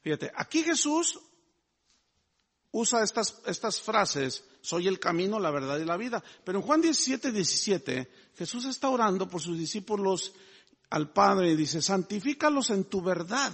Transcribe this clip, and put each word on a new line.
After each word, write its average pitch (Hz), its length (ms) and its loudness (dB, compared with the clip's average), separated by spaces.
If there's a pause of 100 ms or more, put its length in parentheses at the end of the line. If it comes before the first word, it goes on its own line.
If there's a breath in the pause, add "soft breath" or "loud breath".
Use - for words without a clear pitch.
Fíjate, 151 340 -4
aquí - 300 -2
Jesús 320 560 0 (1500)
usa 226 320 2
estas, - 420 -2
estas 202 340 -4
frases, 160 640 0 (160)
"Soy 175 280 -2
el 190 100 0
camino, 180 400 0
la 170 140 0
verdad 139 260 -2
y 160 60 -4
la 165 120 -2
vida". 233 280 -6 (200 loud breath)
Pero 185 140 -2
en 185 60 -2
Juan 302 160 4
diecisiete 269 500 0
diecisiete, 165 800 0 (240 soft breath)
Jesús 240 300 -8
está 269 240 -2
orando 208 400 2
por 180 120 -6
sus 165 160 -4
discípulos 190 760 -2 (560 loud breath)
al 151 220 -2
Padre 196 400 6
y 156 40 4
dice, 156 240 0
"Santifícalos 233 920 0
en 190 160 2
tu 190 140 -2
verdad". 185 540 -2